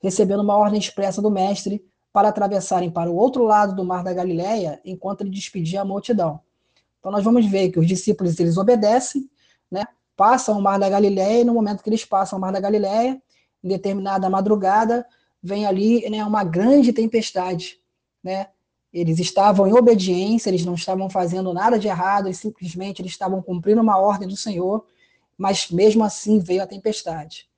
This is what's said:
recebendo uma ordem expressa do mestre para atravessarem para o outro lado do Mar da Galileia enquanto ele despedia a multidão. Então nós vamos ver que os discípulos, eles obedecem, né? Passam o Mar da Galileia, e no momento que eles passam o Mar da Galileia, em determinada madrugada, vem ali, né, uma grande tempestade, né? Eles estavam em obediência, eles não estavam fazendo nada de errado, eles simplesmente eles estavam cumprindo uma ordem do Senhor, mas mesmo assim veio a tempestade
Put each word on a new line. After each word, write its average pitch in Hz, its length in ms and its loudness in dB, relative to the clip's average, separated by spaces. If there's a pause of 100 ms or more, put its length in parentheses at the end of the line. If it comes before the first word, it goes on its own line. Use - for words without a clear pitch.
recebendo 196 360 0
uma 208 180 2
ordem 208 220 2
expressa 196 420 -4
do 214 80 0
mestre 196 560 -4 (260)
para 208 160 4
atravessarem 196 600 -2
para 170 180 -4
o 170 80 -2
outro 254 280 2
lado 208 320 2
do 190 100 -4
Mar 180 180 -4
da 185 80 -6
Galileia 180 720 -4
enquanto 190 380 -10
ele 196 80 -8
despedia 190 520 -6
a 196 40 -4
multidão. 190 560 -4 (580)
Então 190 120 -10
nós 202 120 -2
vamos 226 220 4
ver 196 240 2
que 185 80 -2
os 165 100 4
discípulos, 180 520 -2
eles 170 180 2
obedecem, 233 720 2 (400)
né? 190 160 -6 (320)
Passam 220 400 2
o 196 40 -2
Mar 196 180 2
da 196 100 2
Galileia, 196 520 2
e - 20 4
no 240 100 2
momento 208 300 -2
que 220 60 -6
eles 220 140 0
passam 196 360 -2
o - 20 -6
Mar 185 100 -4
da 196 80 -4
Galileia, 208 640 0 (420)
em 185 40 -8
determinada 190 600 -2
madrugada, 208 800 2 (360)
vem 202 260 -4
ali, 208 420 2
né, 214 160 -6
uma 208 180 0
grande 233 480 4
tempestade, 214 880 -4 (440)
né? 190 240 -8 (440)
Eles 170 280 -2
estavam 196 480 4
em 202 60 4
obediência, 208 760 4
eles 175 160 0
não 175 80 -4
estavam 190 380 -4
fazendo 185 420 -2
nada 220 240 2
de 202 100 -2
errado, 196 380 0
eles 185 140 -6
simplesmente 185 640 -10
eles 180 80 -10
estavam 190 280 -4
cumprindo 185 420 0
uma 208 180 4
ordem 196 280 0
do 190 80 -8
Senhor, 196 480 -4 (540)
mas 196 320 -2
mesmo 214 340 4
assim 214 360 0
veio 180 240 -2
a 185 40 -8
tempestade 180 800 -8 (100)